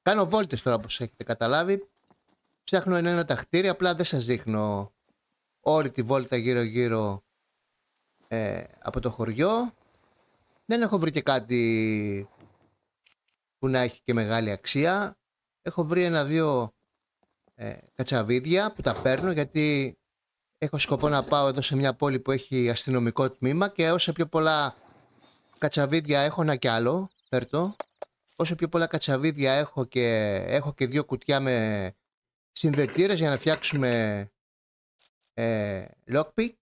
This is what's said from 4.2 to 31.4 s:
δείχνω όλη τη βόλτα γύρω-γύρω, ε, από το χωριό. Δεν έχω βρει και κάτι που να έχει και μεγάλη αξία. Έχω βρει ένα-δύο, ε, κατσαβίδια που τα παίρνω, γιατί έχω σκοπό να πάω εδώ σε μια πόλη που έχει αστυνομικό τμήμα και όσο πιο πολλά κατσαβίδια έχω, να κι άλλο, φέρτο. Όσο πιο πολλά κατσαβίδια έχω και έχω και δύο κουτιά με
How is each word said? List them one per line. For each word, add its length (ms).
δείχνω 680
όλη 320
τη 100
βόλτα 340
γύρω-γύρω, 880
ε, 360
από 200
το 120
χωριό. 600
Δεν 160
έχω 160
βρει 140
και 100
κάτι 1080
που 80
να 120
έχει 240
και 100
μεγάλη 380
αξία. 680
Έχω 220
βρει 200
ένα-δύο, 720
ε, 220
κατσαβίδια 800
που 80
τα 200
παίρνω, 300
γιατί 680
έχω 200
σκοπό 320
να 140
πάω 240
εδώ 140
σε 140
μια 180
πόλη 260
που 120
έχει 380
αστυνομικό 640
τμήμα 380
και 220
όσο 220
πιο 140
πολλά 480
κατσαβίδια 600
έχω, 240
να 120
κι 120
άλλο, 420
φέρτο. 460
Όσο 140
πιο 140
πολλά 180
κατσαβίδια 680
έχω 320
και 500
έχω 260
και 140
δύο 160
κουτιά 360
με 560